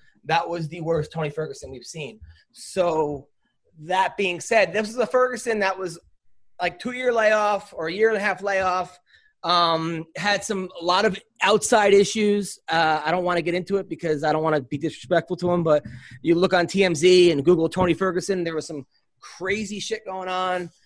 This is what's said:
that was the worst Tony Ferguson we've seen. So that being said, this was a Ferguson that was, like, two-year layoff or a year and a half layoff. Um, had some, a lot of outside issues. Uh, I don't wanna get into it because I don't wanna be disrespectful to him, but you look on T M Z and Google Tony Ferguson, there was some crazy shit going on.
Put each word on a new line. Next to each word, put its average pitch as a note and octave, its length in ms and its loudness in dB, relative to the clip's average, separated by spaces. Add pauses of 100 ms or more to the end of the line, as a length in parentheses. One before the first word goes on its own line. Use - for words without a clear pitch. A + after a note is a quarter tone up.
(240)
that E3 240 0
was E3 200 -6
the E3+ 120 -12
worst D#3+ 320 -2
Tony D#3 180 -4
Ferguson C#3 400 -10
we've B2+ 140 -16
seen. C3 340 -14 (340)
So D#3 760 -4 (540)
that F#3 340 -2
being F3+ 240 -2
said, G3+ 320 2
this G#3 160 -2
was A3+ 80 -14
a A#3+ 100 0
Ferguson B3 540 0
that F#3+ 180 -2
was, F3 220 -8 (600)
like, F3+ 180 -4
two-year B3 340 -2
layoff G#3+ 640 2
or D#3+ 120 -4
a E3+ 40 -4
year G#3+ 160 4
and A3 80 0
a G3 40 -2
half G3+ 220 -2
layoff. F#3 560 -2 (460)
Um, E3 600 0 (100)
had G3 260 0
some, F#3+ 280 -6 (100)
a E3 40 -10
lot F#3 200 2
of F#3+ 140 0 (240)
outside G#3 500 4
issues. G3+ 680 2 (100)
Uh, D#3+ 360 2
I D#3 60 -2
don't F3+ 140 0
wanna F3 180 0
get E3+ 120 -4
into F3+ 220 -2
it F#3+ 120 -4
because D#3 360 -4
I D3+ 80 2
don't D#3 100 0
wanna D3+ 200 2
be B2 160 -8
disrespectful E3+ 580 -2
to F3 140 -2
him, F3 120 2
but D3+ 220 2 (380)
you E3 120 2
look F3 200 2
on F3 120 2
T F#3+ 160 0
M F3+ 120 2
Z F3 360 8
and C#3 140 0
Google E3 240 4
Tony F3+ 240 0
Ferguson, F3+ 500 -2
there E3 120 -6
was D#3 120 -6
some D3 200 -12 (340)
crazy G3+ 600 -8
shit G#3+ 260 -8
going F#3 240 -8
on. F3+ 400 -2 (160)